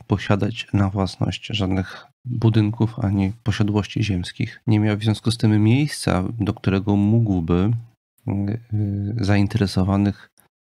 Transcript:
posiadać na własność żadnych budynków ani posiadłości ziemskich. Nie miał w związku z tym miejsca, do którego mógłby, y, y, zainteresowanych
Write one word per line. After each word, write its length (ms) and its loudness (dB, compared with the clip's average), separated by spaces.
posiadać 680 -2
na 180 2
własność 560 -4
żadnych 640 -4
budynków 720 2
ani 340 0
posiadłości 640 0
ziemskich. 600 -4
Nie 140 4
miał 160 2
w 60 -6
związku 280 0
z 60 -2
tym 260 4
miejsca, 600 2
do 160 -2
którego 420 0
mógłby, 760 2
y, 20 -4
y, 300 -4
zainteresowanych 1080 0